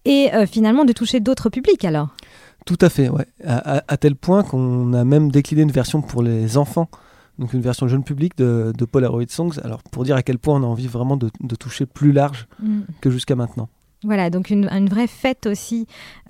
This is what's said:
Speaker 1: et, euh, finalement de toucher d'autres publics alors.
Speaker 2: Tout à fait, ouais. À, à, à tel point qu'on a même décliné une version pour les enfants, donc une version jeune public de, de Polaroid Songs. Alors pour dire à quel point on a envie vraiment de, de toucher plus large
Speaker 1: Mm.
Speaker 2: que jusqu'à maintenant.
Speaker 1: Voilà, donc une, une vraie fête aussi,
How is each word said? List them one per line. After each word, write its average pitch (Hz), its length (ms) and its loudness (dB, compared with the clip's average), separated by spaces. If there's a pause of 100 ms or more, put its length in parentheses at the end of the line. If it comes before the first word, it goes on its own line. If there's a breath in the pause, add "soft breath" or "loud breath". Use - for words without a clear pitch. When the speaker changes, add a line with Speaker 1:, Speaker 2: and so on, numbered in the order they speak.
Speaker 1:
et, 277 280 4
euh, 214 120 4
finalement 226 400 2
de 240 80 4
toucher 240 260 -2
d'autres 233 300 0
publics 269 360 0
alors. 151 240 0 (560 loud breath)
Speaker 2:
Tout 175 160 -2
à 175 80 8
fait, 135 200 2
ouais. 143 160 -2 (180)
À, 139 360 -2
à, - 80 -6
à 143 100 -2
tel 143 180 2
point 190 280 2
qu'on 123 500 0
a 123 100 2
même 147 280 4
décliné 143 320 2
une 151 80 2
version 131 300 0
pour 123 200 -4
les 113 360 0
enfants, 160 320 0 (500 soft breath)
donc 123 140 -6
une 127 80 0
version 123 280 -2
jeune 135 140 0
public 151 340 -4
de, 117 400 0
de 120 80 0
Polaroid 120 440 0
Songs. 165 340 -4
Alors 113 200 -10
pour - 220 -8
dire 139 100 2
à 131 60 2
quel 131 160 -2
point 147 240 0
on - 20 0
a 123 40 -2
envie 117 200 -4
vraiment 123 300 -2
de, 120 120 -2 (120)
de 117 140 -6
toucher - 300 -8
plus 147 280 2
large 139 340 0 (160)
Speaker 1:
Mm. 214 180 -2 (200)
Speaker 2:
que 139 80 0
jusqu'à 127 260 -2
maintenant. 117 320 -6 (360)
Speaker 1:
Voilà, 196 280 0
donc 185 180 -4
une, 202 220 2
une 196 180 0
vraie 214 160 0
fête - 400 -6
aussi, 226 400 -4 (440 loud breath)